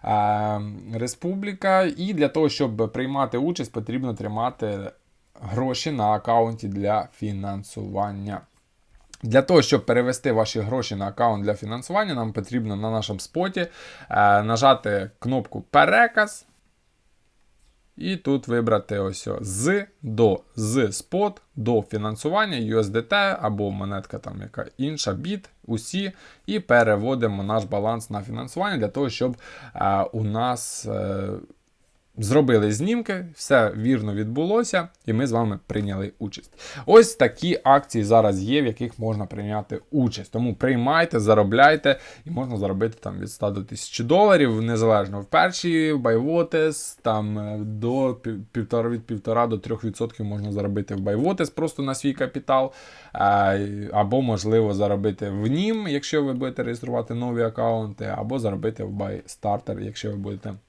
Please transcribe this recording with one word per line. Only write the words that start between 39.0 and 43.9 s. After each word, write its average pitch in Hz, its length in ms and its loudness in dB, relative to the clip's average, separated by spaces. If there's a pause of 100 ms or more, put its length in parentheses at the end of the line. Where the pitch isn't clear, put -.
прийняти 104 560 -8 (100)
участь. 120 400 -2
Тому 117 240 -2
приймайте, 135 640 2
заробляйте, 117 800 6 (260)
і 156 60 -10
можна 127 260 -4
заробити 98 420 -2
там 98 180 -10
від 95 60 -8
ста - 260 -4
до 98 140 -6
тисячі - 400 -8